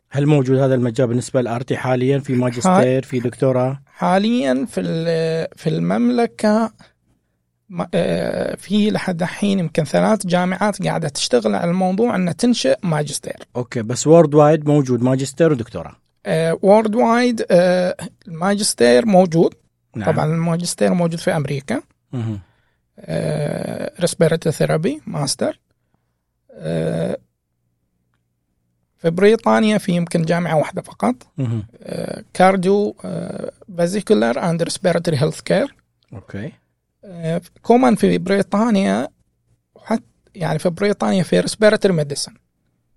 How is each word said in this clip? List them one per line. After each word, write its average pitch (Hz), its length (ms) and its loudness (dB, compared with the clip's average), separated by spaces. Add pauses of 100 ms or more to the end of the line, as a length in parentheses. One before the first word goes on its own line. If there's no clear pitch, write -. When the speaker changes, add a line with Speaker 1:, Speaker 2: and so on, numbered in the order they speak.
(120)
Speaker 1:
هل 143 140 0
موجود 135 340 4
هذا 131 160 2
المجال 120 320 0
بالنسبة 123 340 -2
للآر 117 200 -4
تي 117 160 -4
حاليًا 131 420 0
في 135 140 -6
Speaker 2:
حال- 123 80 2
Speaker 1:
ماجستير، 127 640 2
في 127 160 -6
دكتوراه؟ 127 680 -2
Speaker 2:
حاليًا 240 840 0
في 185 120 -6
ال-، 165 720 -2
في - 140 -6
المملكة 220 1040 0 (960)
ما-، 175 240 -6
آه، - 640 -2
في 208 360 0
لحد 180 300 -4
الحين 196 380 -2
يمكن 160 240 -2
ثلاث 185 440 0
جامعات 180 560 -2
قاعدة 165 260 -2
تشتغل 214 460 0
على 170 160 -2
الموضوع 190 440 0
أن 180 200 -2
تنشئ 240 480 2
ماجستير. - 720 -4
Speaker 1:
أوكي، 120 260 -4
بس 117 260 -4
وورد 156 280 8
وايد 151 320 4
موجود 127 340 2
ماجستير 135 500 2
ودكتوراه؟ 104 440 -6 (300)
Speaker 2:
آه، 165 360 0
وورد 214 340 4
وايد، 240 560 0
آه، 180 440 2 (320)
الماجستير 208 800 2
موجود. 180 480 4 (420)
Speaker 1:
نعم. 107 160 -2
Speaker 2:
طبعًا - 140 0
الماجستير 170 680 -2
موجود 170 260 0
في - 160 -2
أمريكا. 143 460 -4 (300)
Speaker 1:
مهم. 113 280 -4 (600)
Speaker 2:
آه، - 920 -6 (140)
respiratory 165 460 0
therapy 165 560 -2
ماستر. - 520 -4 (920)
آه، 165 680 -4 (1800)
في 165 120 -2
بريطانيا 214 680 4
في 185 140 -2
يمكن 170 300 0
جامعة 165 340 -2
واحدة 156 260 -2
فقط. - 340 -4 (220)
Speaker 1:
مهم. 117 300 -4 (140)
Speaker 2:
آه، - 420 -8 (140)
cardio، 196 560 2 (120)
آه، - 460 -8 (260)
vascular 208 580 2
and 165 300 -2
respiratory 170 540 -2
health 156 220 -2 (100)
care. 240 200 0 (420)
Speaker 1:
أوكي. 107 380 -12 (540)
Speaker 2:
آه، 170 360 -6 (200)
كومن 240 340 4
في 180 220 2
بريطانيا، 196 880 0 (680)
وحت-، - 280 -6 (320)
يعني 156 240 -4
في 185 100 -2
بريطانيا 202 540 0
في 180 180 2
respiratory 208 500 2
medicine 151 420 -4 (640)